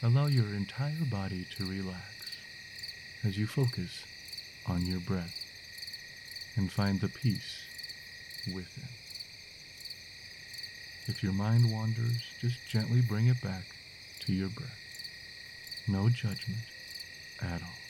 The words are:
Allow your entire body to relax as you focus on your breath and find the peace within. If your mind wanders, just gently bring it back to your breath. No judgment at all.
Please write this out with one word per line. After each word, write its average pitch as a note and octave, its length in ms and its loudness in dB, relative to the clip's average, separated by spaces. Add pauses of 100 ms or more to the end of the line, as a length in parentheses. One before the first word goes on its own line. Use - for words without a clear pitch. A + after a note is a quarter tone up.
Allow C3 240 8
your A#2+ 260 6
entire C#3+ 560 0
body F#2+ 360 0 (120)
to G2 80 0
relax F#2 720 -4 (840)
as G2 140 4
you G#2+ 100 4
focus A#2+ 560 2 (640)
on F2+ 180 2
your F2+ 140 2
breath F2 440 -2 (1120)
and F#2+ 160 2
find G2 300 4
the G2 80 2
peace - 560 0 (800)
within. F#2 420 -6 (2250)
If - 160 -2
your F#2+ 100 4
mind A2 380 8
wanders, A2+ 520 2 (160)
just B2 280 0
gently A2+ 340 6
bring A2 260 6
it B2 140 6
back F#2+ 220 -2 (580)
to G2 120 2
your F#2+ 160 4
breath. - 300 -8 (1080)
No G2 220 6
judgment A2 500 0 (840)
at F2 220 0
all. F2 160 -10 (100)